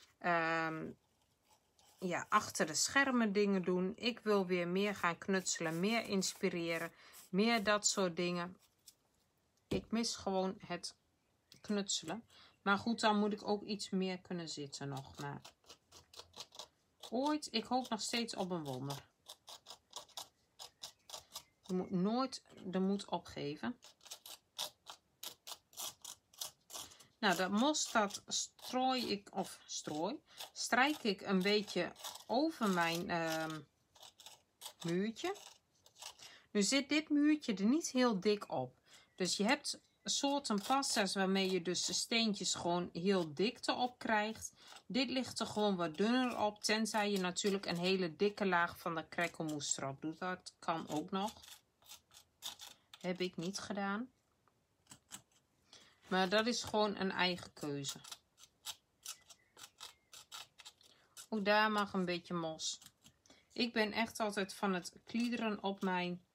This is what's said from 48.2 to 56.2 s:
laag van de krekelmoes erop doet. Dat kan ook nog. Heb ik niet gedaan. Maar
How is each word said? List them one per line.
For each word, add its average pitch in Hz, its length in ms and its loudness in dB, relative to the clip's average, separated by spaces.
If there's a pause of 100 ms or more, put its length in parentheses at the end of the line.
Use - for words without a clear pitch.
laag 175 340 2
van 170 160 -4
de 160 120 -6
krekelmoes 156 720 -2
erop 139 240 -6
doet. 160 180 -6
Dat 185 400 -6
kan 165 300 -4
ook 160 220 -4
nog. 196 220 -2 (1700)
Heb 180 220 -2
ik 185 160 -4
niet 180 220 -4
gedaan. 202 500 -4 (2000)
Maar 185 220 4